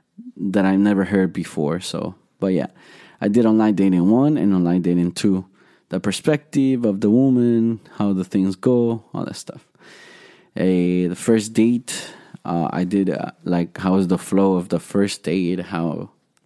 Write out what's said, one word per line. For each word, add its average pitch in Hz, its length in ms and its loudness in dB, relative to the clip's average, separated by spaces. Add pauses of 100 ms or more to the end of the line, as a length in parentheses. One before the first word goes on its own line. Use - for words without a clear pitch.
(380)
that 98 280 0
I 95 100 2
never 98 300 2
heard 92 280 0
before, 82 460 -4
so, - 360 -8 (240)
but 95 140 0
yeah. 80 140 -2 (540)
I 95 60 0
did 113 180 4
online 110 300 4
dating 92 340 2
one 139 280 4
and 98 160 2
online 90 280 2
dating 87 320 0
two. 92 320 -2 (440)
The 92 100 -6
perspective 131 840 -2
of 101 160 0
the 110 80 2
woman, 120 680 2 (180)
how 101 160 0
the 92 100 -2
things 95 320 -2
go, 117 480 0 (100)
all 95 120 -6
that - 100 -12
stuff. - 320 -18 (880)
A, 90 520 0
the 87 80 -4
first 113 380 0
date, 120 600 0 (320)
uh, 85 260 -4
I 87 120 -4
did, 92 260 0
uh, - 220 -6 (120)
like, 87 340 -2
how 92 180 0
is 95 120 2
the 90 100 0
flow 95 380 2
of 90 140 -4
the 85 100 0
first - 440 -4
date, 90 360 -2
how 85 520 -6 (340)